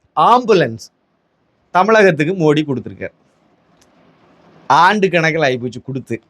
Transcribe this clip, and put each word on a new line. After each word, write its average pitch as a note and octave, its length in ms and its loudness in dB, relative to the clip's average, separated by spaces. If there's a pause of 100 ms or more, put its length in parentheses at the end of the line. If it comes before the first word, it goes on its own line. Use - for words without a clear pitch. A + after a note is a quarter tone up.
(160)
ஆம்புலன்ஸ் F3+ 760 0 (800)
தமிழகத்துக்கு F#3 600 2
மோடி D#3 240 0
கொடுத்திருக்கார். A#2+ 560 -8 (1500)
ஆண்டு F#3 420 2
கணக்கில் D#3+ 320 -2
ஆயிப்போச்சு B2 440 -4
கொடுத்து. C3 440 -10